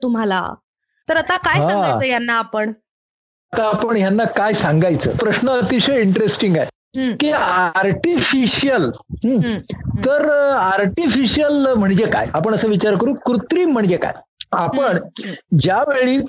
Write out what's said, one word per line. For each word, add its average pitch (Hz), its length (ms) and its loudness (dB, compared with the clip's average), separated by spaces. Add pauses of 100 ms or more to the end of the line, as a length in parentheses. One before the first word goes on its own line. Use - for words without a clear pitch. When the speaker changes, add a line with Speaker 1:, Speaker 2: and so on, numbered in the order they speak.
Speaker 1:
तुम्हाला? 220 500 -2 (560)
तर 320 80 0
आता 330 200 0
काय 339 240 0
Speaker 2:
हा. 302 60 2
Speaker 1:
सांगायचं 269 380 0
यांना 240 300 -2
आपण? 220 380 -2 (800)
Speaker 2:
आता 170 120 -2
आपण 220 320 0
ह्यांना 202 280 2
काय 208 280 0
सांगायचं? 160 580 0
प्रश्न 226 380 -2
अतिशय 254 520 0
इंटरेस्टिंग 196 560 0
आहे 143 100 0 (340)
Speaker 1:
हम्म. 254 200 -2
Speaker 2:
की 302 100 0
आर्टिफिशियल, 214 1500 0 (280)
हम्म. - 180 -4
Speaker 1:
हम्म, 240 180 2
हम्म. - 580 -6
Speaker 2:
तर, 294 260 2
अ, 285 220 2
आर्टिफिशियल 262 1200 0
म्हणजे 196 300 2
काय? - 280 0
आपण 196 200 0
असा 220 140 0
विचार 208 260 2
करू, 240 200 0
कृत्रिम 320 580 0
म्हणजे 202 240 2
काय? - 160 -2 (400)
आपण 254 320 0
Speaker 1:
हम्म, 196 120 2
हम्म. - 640 -4
Speaker 2:
ज्यावेळी 254 720 2